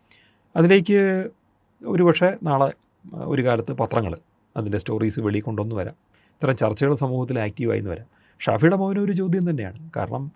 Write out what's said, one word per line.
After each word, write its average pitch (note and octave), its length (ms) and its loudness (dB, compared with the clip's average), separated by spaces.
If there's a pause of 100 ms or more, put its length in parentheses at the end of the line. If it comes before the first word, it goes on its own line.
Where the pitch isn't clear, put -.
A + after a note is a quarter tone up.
(560)
അതിലേക്ക് F#3+ 720 4 (560)
ഒരുപക്ഷെ F3 580 4
നാളെ, C#3 300 2 (500)
ഒരു C3+ 220 0
കാലത്ത് A#2 280 0
പത്രങ്ങൾ A2+ 400 -2 (440)
അതിൻ്റെ G#2 200 -4
സ്റ്റോറീസ് A2 420 -4
വെളിയിൽ G#2 240 -2
കൊണ്ടുവന്ന് A2 320 -6
വരാം. F#2 200 -6 (320)
ഇത്തരം C3+ 300 -2
ചർച്ചകൾ B2 360 2
സമൂഹത്തിൽ B2+ 460 -2
ആക്റ്റീവായി G#2+ 400 -2
എന്ന് G2+ 120 -6
വരാം. A2 160 -10 (340)
ഷാഫിയുടെ D3 340 4
മൗനം G3 280 0
ഒരു G3+ 80 0
ചോദ്യം F3+ 380 0
തന്നെയാണ്. A2+ 460 -6
കാരണം B2 400 -6